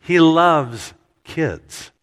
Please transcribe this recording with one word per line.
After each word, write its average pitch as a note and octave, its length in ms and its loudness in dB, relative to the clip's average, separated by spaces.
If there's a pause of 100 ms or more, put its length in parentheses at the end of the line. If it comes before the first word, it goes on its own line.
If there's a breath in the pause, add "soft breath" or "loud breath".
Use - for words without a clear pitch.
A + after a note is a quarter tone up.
He F3 200 0
loves D#3+ 720 2 (320)
kids. - 680 -10 (100)